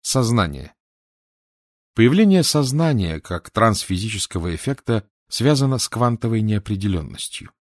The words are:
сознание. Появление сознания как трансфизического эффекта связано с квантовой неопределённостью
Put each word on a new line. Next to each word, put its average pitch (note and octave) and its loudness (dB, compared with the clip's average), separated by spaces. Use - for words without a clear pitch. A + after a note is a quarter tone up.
сознание. G2+ 0
Появление F3+ 6
сознания C3 0
как - -8
трансфизического G2 -2
эффекта A#2+ -4
связано C3+ 0
с - -4
квантовой A2+ -2
неопределённостью G2+ -4